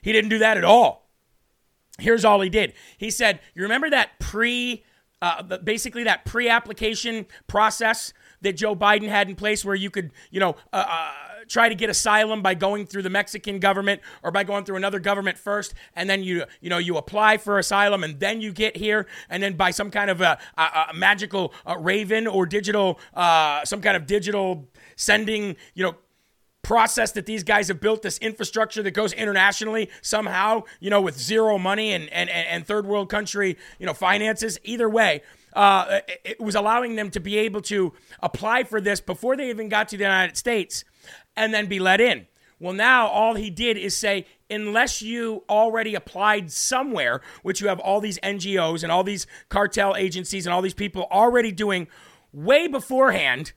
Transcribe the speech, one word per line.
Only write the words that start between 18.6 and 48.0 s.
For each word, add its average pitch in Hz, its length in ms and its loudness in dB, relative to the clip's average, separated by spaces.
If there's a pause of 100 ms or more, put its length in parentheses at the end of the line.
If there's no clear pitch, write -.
here, 208 280 0 (220)
and 180 140 -6
then 196 120 -4
by 180 180 2
some 202 180 -6
kind 202 180 -2
of 180 140 0
a, 165 160 4 (180)
a, 160 60 2
a 160 320 0
magical, 190 580 2 (140)
uh, 170 100 -4
raven 202 500 0
or 190 200 2
digital, 196 520 0 (140)
uh, 156 540 4
some 202 160 -6
kind 196 140 4
of 156 100 -4
digital 185 600 -2 (280)
sending, 214 600 0 (180)
you 185 100 -2
know, 170 120 -2 (680)
process 233 500 2
that 190 140 -8
these 214 180 -6
guys 208 240 2
have 180 100 -4
built, 220 220 0
this 202 200 -6
infrastructure 220 640 -4
that 196 100 -4
goes 208 200 0
internationally 208 800 0 (100)
somehow, 214 640 0 (180)
you 185 80 -6
know, 202 100 4
with 160 220 0
zero 214 380 2
money 202 340 0
and, 165 180 -4
and, 175 200 -2
and, 170 180 -4
and 170 180 -6
third 208 200 -2
world 202 240 -2
country, 202 480 -4 (200)
you 120 60 -12
know, 117 80 -4
finances. 214 720 0
Either 226 240 0
way, 208 320 4 (320)
uh, 196 560 4
it, 180 160 -10
it 202 160 -10
was 208 140 -4
allowing 226 420 0
them 208 140 -4
to 190 100 -6
be 196 160 -4
able 214 240 0
to 190 320 -2 (300)
apply 226 420 -2
for 220 160 -4
this 202 180 -2
before 240 380 -4
they 262 140 -4
even 220 180 -8
got 214 200 0
to 208 100 -12
the 202 60 -2
United 190 340 0
States - 480 -4 (500)
and 220 160 0
then 208 140 -2
be 190 120 -4
let 185 220 4
in. 180 260 2 (320)
Well, 180 140 -8
now 226 360 4
all 220 260 2
he 208 160 -4
did 220 260 -2
is 190 180 -4
say, 202 300 -2 (240)
unless 214 540 -2
you 226 480 -6
already 220 440 2
applied 190 560 -2
somewhere, 196 680 -2 (220)
which 190 180 -4
you 202 80 -2
have 185 100 -2
all 196 220 2